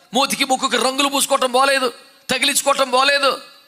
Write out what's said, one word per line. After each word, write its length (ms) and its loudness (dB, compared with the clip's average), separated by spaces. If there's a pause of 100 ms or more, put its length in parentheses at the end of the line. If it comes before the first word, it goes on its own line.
(140)
మూతికి 300 0
ముక్కుకి 320 -2
రంగులు 320 0
పూసుకోవటం 440 0
పోలేదు, 400 2 (380)
తగిలించుకోవటం 600 0
పోలేదు. 500 2 (280)